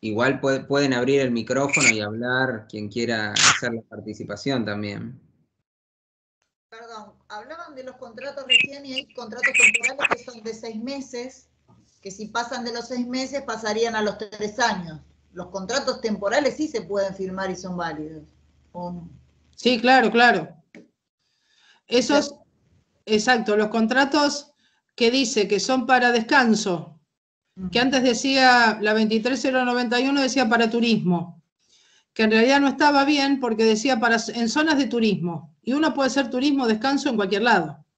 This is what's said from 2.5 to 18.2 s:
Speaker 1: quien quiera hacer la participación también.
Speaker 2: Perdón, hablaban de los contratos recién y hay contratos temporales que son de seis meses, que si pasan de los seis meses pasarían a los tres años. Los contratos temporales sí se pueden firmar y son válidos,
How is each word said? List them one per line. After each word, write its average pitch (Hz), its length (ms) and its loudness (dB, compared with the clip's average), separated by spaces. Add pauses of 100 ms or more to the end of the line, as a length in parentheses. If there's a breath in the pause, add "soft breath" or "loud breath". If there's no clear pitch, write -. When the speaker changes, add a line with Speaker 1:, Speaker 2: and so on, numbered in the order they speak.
Speaker 1:
quien 104 200 -10
quiera 110 440 -4
hacer 117 400 0
la 113 80 -8
participación 107 840 -6
también. 104 540 -8 (1500)
Speaker 2:
Perdón, 226 440 -18 (140)
hablaban 294 480 -14
de 254 80 -14
los 254 140 -14
contratos 262 500 -12
recién 277 380 -8
y 262 80 -16
hay 262 200 -14
contratos 247 400 -8
temporales - 640 -2
que - 160 -16
son 226 120 -18
de 220 100 -10
seis 220 240 -12
meses, 254 720 -12 (520)
que - 100 -14
si 208 160 -14
pasan 240 360 -6
de 233 100 -8
los 233 140 -10
seis 247 200 -6
meses 262 340 -6
pasarían 220 540 -2
a 214 60 -2
los 202 160 -2
tres 208 420 -10
años. 175 420 -2 (320)
Los 175 140 -12
contratos 233 540 -4
temporales 220 540 0
sí 302 120 -4
se 240 140 -4
pueden 196 320 -2
firmar 190 380 -6
y 180 40 -4
son 180 200 -8
válidos, 156 480 -8 (480)